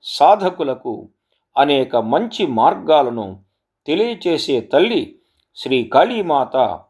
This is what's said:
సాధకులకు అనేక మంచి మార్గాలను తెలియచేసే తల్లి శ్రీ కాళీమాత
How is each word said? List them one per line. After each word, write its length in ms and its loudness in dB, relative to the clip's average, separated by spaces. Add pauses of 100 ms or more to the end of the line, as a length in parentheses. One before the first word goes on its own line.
సాధకులకు 880 0 (600)
అనేక 400 2
మంచి 500 -2
మార్గాలను 800 0 (640)
తెలియచేసే 720 -2
తల్లి 420 0 (560)
శ్రీ 260 -2
కాళీమాత 720 0 (340)